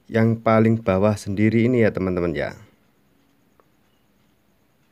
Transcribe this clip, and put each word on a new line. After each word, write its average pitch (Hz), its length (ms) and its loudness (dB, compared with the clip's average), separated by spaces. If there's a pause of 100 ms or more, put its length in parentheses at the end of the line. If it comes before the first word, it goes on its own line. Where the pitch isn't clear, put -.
(100)
Yang 113 320 0
paling 113 400 2
bawah 101 320 0
sendiri 107 560 0
ini 117 160 2
ya, 95 80 -2
teman-teman 90 400 -4
ya. 71 240 -8 (2250)